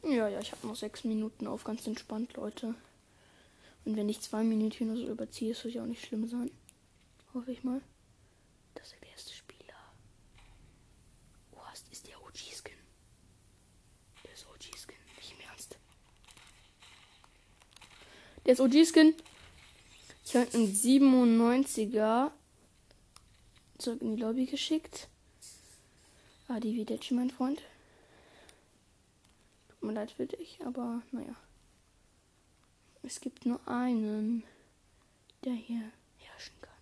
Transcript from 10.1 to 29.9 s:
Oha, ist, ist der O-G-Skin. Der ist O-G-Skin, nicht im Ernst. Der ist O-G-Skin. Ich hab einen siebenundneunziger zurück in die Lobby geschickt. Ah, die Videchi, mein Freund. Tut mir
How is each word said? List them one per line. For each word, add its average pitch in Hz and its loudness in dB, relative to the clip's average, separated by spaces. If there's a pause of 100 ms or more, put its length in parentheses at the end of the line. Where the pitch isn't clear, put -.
Oha, - -20
ist, - -20
ist - -20
der - -20
O-G-Skin. - -18 (1500)
Der - -20
ist - -20
O-G-Skin, - -18 (180)
nicht - -20
im - -20
Ernst. - -18 (2750)
Der 254 8
ist 254 8
O-G-Skin. 311 10 (1080)
Ich - -6
hab 240 2
einen 226 4
siebenundneunziger 240 6 (1500)
zurück 233 -6
in 220 -2
die 240 -4
Lobby 247 0
geschickt. - -4 (1400)
Ah, 240 -4
die 214 -2
Videchi, 233 -4
mein 247 0
Freund. 269 -2 (2000)
Tut - -14
mir 214 -4